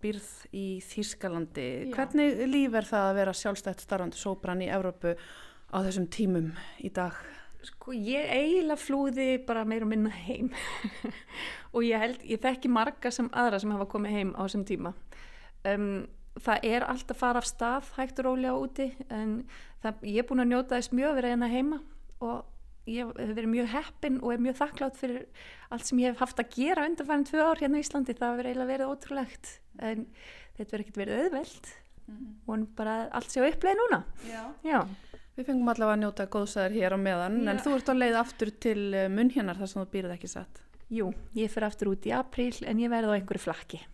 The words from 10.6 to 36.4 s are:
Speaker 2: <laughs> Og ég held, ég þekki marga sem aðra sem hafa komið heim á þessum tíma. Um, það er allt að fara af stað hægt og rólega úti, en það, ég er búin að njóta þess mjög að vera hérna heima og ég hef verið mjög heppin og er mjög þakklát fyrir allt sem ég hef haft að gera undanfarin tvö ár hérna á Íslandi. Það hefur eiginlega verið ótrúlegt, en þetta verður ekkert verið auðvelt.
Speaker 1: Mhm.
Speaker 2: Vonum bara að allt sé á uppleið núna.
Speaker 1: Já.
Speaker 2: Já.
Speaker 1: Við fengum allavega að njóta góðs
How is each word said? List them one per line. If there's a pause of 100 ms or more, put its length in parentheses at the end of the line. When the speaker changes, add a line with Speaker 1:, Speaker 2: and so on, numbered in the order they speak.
Speaker 2:
<laughs>
Og
ég
held,
ég
þekki
marga
sem
aðra
sem
hafa
komið
heim
á
þessum
tíma. (680)
Um, (560)
það
er
allt
að
fara
af
stað
hægt
og
rólega
úti, (160)
en (400)
það,
ég
er
búin
að
njóta
þess
mjög
að
vera
hérna
heima (400)
og (500)
ég (100)
hef
verið
mjög
heppin
og
er
mjög
þakklát
fyrir (480)
allt
sem
ég
hef
haft
að
gera
undanfarin
tvö
ár
hérna
á
Íslandi.
Það
hefur
eiginlega
verið
ótrúlegt, (320)
en (500)
þetta
verður
ekkert
verið
auðvelt. (360)
Speaker 1:
Mhm. (180)
Speaker 2:
Vonum
bara
að (100)
allt
sé
á
uppleið
núna. (300)
Speaker 1:
Já. (200)
Speaker 2:
Já. (580)
Speaker 1:
Við
fengum
allavega
að
njóta
góðs